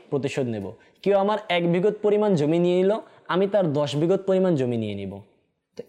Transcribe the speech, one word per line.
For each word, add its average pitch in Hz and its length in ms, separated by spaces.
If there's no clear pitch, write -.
প্রতিশোধ 135 360
নেব। 104 260
কেউ 196 160
আমার 202 200
এক 175 240
বিঘত 185 300
পরিমাণ 208 320
জমি 151 240
নিয়ে 180 240
নিল, 202 160
আমি 180 180
তার 190 260
দশ 143 240
বিঘত 170 300
পরিমাণ 185 300
জমি 123 200
নিয়ে 107 180
নিব। 101 260
তো - 120